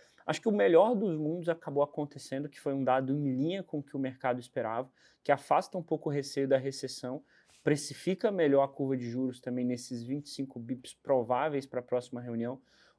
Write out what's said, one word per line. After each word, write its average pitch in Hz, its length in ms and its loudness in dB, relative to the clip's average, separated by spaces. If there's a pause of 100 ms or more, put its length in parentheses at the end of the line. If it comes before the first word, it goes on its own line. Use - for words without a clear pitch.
(260)
Acho 156 140 -2
que - 80 -6
o 220 60 4
melhor 202 420 8
dos 190 220 0
mundos 165 320 -2
acabou 147 340 0
acontecendo, 143 640 -6
que - 100 -20
foi 139 160 -4
um 135 120 -2
dado 131 260 2
em 143 240 0
linha 170 260 0
com 156 180 -8
o 139 40 -6
que - 140 -10
o - 20 -2
mercado 131 400 -2
esperava, 120 500 -6 (320)
que - 80 0
afasta - 480 2
um 170 60 -6
pouco 156 240 -4
o 151 60 -2
receio 139 340 -2
da 131 100 6
recessão, 131 640 -8 (400)
precifica 165 720 0
melhor 143 320 4
a 139 60 2
curva 135 260 -2
de 120 140 -4
juros 127 320 -4
também 123 240 -4
nesses 123 380 -4
vinte 143 240 -6
e - 20 -14
cinco 135 280 -8
bips 123 360 -10
prováveis 135 720 0
pra 123 160 -6
próxima 123 400 -4
reunião. 120 400 -6 (380)